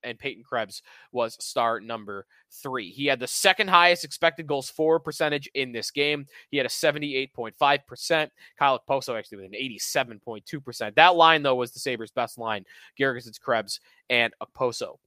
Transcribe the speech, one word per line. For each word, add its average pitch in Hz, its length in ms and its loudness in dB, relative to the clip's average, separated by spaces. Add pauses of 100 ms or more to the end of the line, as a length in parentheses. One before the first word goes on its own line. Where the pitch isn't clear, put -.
and 120 140 -10
Peyton 117 240 -10
Krebs 110 380 -6 (320)
was 117 320 -4
star 117 360 -2
number 104 440 -12 (260)
three. 127 400 -10
He 131 140 -8
had 135 160 0
the 127 60 -6
second 190 420 0
highest 175 360 6
expected 160 420 -2
goals 143 240 -4
for 160 280 2
percentage 147 540 -4
in 131 180 -4
this 113 200 -8
game. 147 340 -2 (260)
He 143 60 -2
had 135 80 2
a 120 60 -4
seventy-eight 147 640 -2
point 113 200 -10
five 143 320 2
percent. 156 460 -2 (260)
Kyle 135 300 2
Okposo 131 300 -2
actually 107 180 -14
with 95 120 -18
an 98 60 -18
eighty-seven 120 680 -6
point 110 260 -12
two 143 160 -10
percent. 113 340 -6
That 165 200 8
line, 160 260 6
though, 131 140 2
was 123 160 -4
the - 60 -18
Sabres' 113 320 -6
best 120 280 -6
line. 110 260 -4 (340)
Girgensons, 120 400 -2
Krebs, 110 420 -2 (280)
and 120 240 4 (100)
Okposo. 117 540 -6 (100)